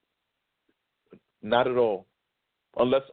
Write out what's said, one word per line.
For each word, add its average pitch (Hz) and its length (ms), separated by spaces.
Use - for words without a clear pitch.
Not 117 260
at 127 100
all. 107 280
Unless, 131 340